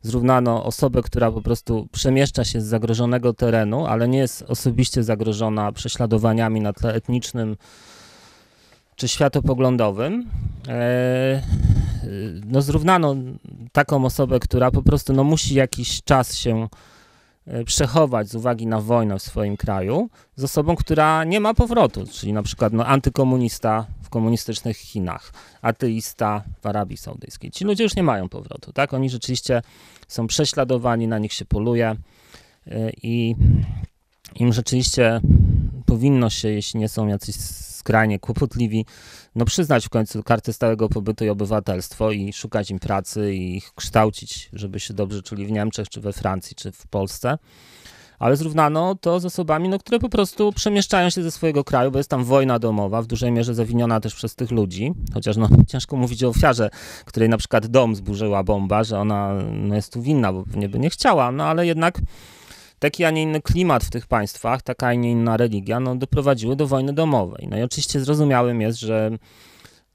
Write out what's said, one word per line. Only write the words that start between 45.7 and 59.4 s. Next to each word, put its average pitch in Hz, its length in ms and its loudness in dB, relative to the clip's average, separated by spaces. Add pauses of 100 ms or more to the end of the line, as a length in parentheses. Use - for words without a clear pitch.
czy 107 120 -14
we 101 120 -6
Francji, 95 420 -6
czy - 160 -12
w - 160 -20
Polsce. 113 500 -4 (840)
Ale - 180 2
zrównano 156 580 0
to 175 240 0
z 180 60 -6
osobami, 170 440 -2
no, 190 100 -2
które 233 200 -2
po 247 100 -2
prostu 208 440 0
przemieszczają 202 560 2
się 175 140 -2
ze 165 80 -2
swojego 143 320 0
kraju, 135 280 2
bo 131 60 -2
jest 143 120 -2
tam 131 140 0
wojna 131 360 4
domowa, 107 420 0
w 117 60 -6
dużej 120 240 -2
mierze 117 240 0
zawiniona 117 440 0
też 107 160 -6
przez - 200 -8
tych 123 160 -6
ludzi, 107 420 0 (200)
chociaż, 110 240 -2
no, 110 120 4 (100)
<laughs> - 120 8
ciężko 135 260 -4
mówić 120 260 -2
o 127 60 4
ofiarze, 117 400 4 (360)
której 110 240 2
na 113 80 4
przykład 110 300 0
dom 117 280 4
zburzyła 101 480 -2
bomba, 101 400 2
że 107 160 -2
ona, 101 340 0 (180)